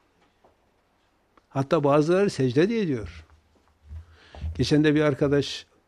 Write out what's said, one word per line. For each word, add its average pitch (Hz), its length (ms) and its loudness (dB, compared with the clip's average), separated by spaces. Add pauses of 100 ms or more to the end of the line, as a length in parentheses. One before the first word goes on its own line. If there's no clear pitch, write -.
(1500)
Hatta 143 340 0
bazıları 156 460 2
secde 135 400 0
de 226 120 -2
ediyor. 127 440 -6 (1300)
Geçen 147 260 2
de 151 120 4
bir 151 60 2
arkadaş 143 640 -2 (220)